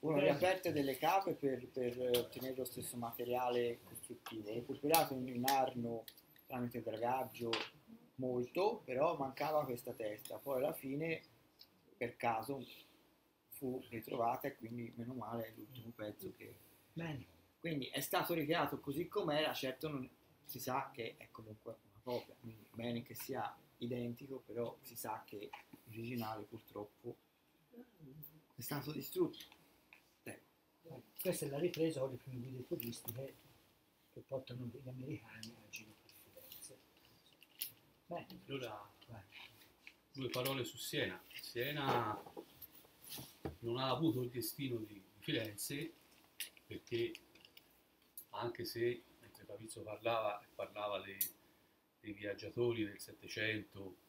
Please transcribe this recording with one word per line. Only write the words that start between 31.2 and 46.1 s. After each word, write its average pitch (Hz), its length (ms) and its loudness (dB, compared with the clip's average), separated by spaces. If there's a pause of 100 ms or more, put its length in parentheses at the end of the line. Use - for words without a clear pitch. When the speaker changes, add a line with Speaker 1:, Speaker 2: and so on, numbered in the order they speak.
Speaker 2:
Questa 175 260 2
è - 20 0
la 139 100 -2
ripresa 160 420 4
con 131 100 2
le 127 60 -6
prime 127 220 -8
guide 123 280 -6
turistiche 127 680 -4 (800)
che - 80 -12
portano 127 460 -4
gli 123 220 -8
americani 127 680 -8
a - 140 -20
giro - 320 -12
per - 100 -20 (100)
Firenze. - 560 -18 (1300)
Bene. 175 200 -6 (200)
Speaker 3:
Allora, 123 440 -6 (180)
Speaker 2:
Vai. 110 140 -12 (880)
Speaker 3:
due 131 160 -2
parole 127 360 2
su - 120 -8
Siena. 110 440 0 (200)
Siena 123 800 2 (1400)
non 117 180 0
ha 131 120 4
avuto 127 320 6
il 120 80 0
destino 123 480 -2
di, 104 160 -6
di - 260 -20
Firenze 113 720 -2 (720)